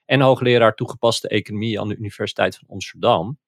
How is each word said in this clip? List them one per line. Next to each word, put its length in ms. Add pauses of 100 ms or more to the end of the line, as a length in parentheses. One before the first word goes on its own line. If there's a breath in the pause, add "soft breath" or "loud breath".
en 160
hoogleraar 540
toegepaste 520
economie 520
aan 80
de 80
Universiteit 640
van 100
Amsterdam. 800